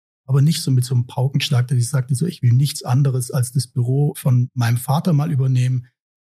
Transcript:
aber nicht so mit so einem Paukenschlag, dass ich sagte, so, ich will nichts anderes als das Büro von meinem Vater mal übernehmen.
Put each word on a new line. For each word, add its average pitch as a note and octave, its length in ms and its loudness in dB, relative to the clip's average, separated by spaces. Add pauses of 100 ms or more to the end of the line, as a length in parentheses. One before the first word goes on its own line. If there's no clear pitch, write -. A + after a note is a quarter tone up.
(280)
aber C3+ 140 2
nicht D#3+ 200 2
so - 80 -4
mit B2+ 140 2
so B2+ 100 -4
einem B2 140 0
Paukenschlag, B2+ 600 -2
dass C3 100 0
ich A#2 120 0
sagte, C3 240 -2
so, A#2+ 120 -2
ich - 160 -6
will A#2+ 120 4
nichts C#3 300 0
anderes C3 480 0
als B2 220 -2
das C3 140 -2
Büro C3 480 -2
von B2 380 0
meinem A#2+ 240 0
Vater D#3 360 -2
mal D3 180 0
übernehmen. B2+ 560 0 (440)